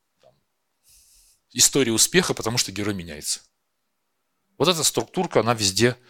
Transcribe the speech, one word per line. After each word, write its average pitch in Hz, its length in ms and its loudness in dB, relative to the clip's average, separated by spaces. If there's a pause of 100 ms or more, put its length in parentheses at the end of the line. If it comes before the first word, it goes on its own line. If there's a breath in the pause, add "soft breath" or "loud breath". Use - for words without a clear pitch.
(220)
там, 65 120 -20 (1200)
истории 120 380 2
успеха, 151 420 2
потому 117 240 -4
что - 160 -4
герой 101 200 -4
меняется. 85 460 -10 (1200)
Вот 139 100 2
эта 160 160 0
структурка, 147 560 0
она 113 140 2
везде, 107 440 2 (120)